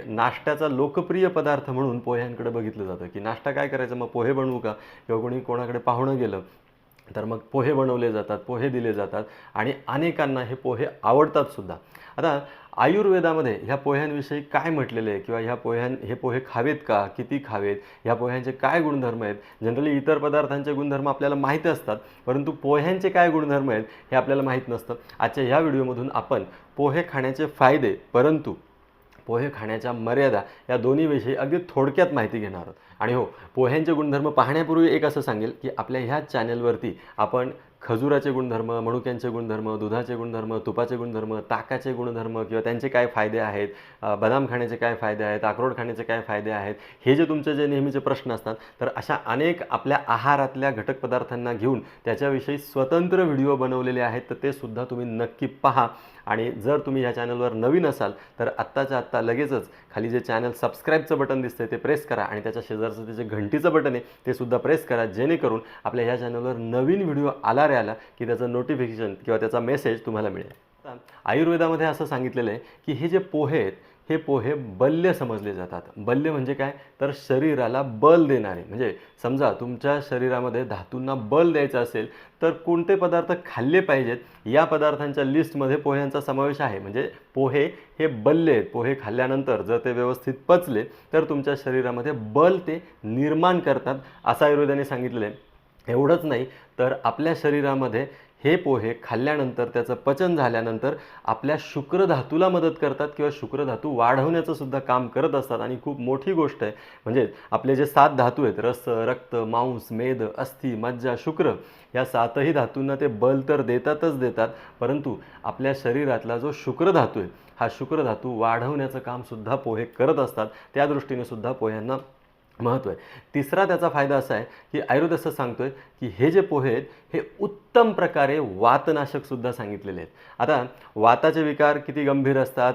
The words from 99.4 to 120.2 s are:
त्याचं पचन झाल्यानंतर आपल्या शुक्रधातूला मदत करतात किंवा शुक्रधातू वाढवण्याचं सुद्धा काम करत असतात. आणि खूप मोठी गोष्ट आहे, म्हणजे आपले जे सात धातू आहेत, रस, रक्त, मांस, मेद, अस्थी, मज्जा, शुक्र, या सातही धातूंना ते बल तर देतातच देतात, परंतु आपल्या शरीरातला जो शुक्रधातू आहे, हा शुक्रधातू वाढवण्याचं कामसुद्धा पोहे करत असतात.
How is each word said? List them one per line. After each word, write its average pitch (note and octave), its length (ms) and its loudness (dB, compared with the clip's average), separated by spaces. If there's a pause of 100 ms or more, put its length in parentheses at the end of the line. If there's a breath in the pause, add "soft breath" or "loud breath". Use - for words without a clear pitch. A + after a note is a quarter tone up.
त्याचं A#2+ 300 -2
पचन F3 420 2
झाल्यानंतर A#2 580 0 (300 loud breath)
आपल्या C#3 340 0
शुक्रधातूला D#3+ 920 0
मदत E3 320 2
करतात C#3+ 360 0
किंवा D3 180 0
शुक्रधातू C3 640 -4
वाढवण्याचं C#3 580 2
सुद्धा C3+ 240 -4
काम B2+ 300 0
करत C#3 260 0
असतात. B2+ 260 -2
आणि B2 240 -4
खूप C#3 160 -6
मोठी C3+ 320 -2
गोष्ट D#3 300 0
आहे, G#2+ 100 -2 (320 loud breath)
म्हणजे A#2 240 2 (220 loud breath)
आपले C3 260 2
जे C#3+ 100 2
सात C#3+ 240 8
धातू B2+ 340 2
आहेत, G#2 140 0
रस, A#2+ 280 -2
रक्त, A#2+ 500 -2
मांस, A#2 540 -2
मेद, A#2 320 -2 (160)
अस्थी, C3 360 -6
मज्जा, A#2+ 440 -4
शुक्र, D#3 340 0 (420 loud breath)
या B2+ 100 0
सातही B2+ 480 0
धातूंना C3+ 440 0
ते D3 100 0
बल B2+ 420 2
तर D3 140 2
देतातच C#3 580 0
देतात, A2+ 280 0 (320 loud breath)
परंतु C3+ 360 -2 (280 loud breath)
आपल्या C3+ 320 -2
शरीरातला A#2+ 640 -2
जो C#3+ 140 -4
शुक्रधातू D3 680 2
आहे, F2 80 -6 (320 loud breath)
हा - 100 2
शुक्रधातू B2+ 680 -4
वाढवण्याचं B2 600 -2
कामसुद्धा B2 580 -6
पोहे A#2 280 -4
करत C#3 340 2
असतात. A2+ 280 -2 (280 loud breath)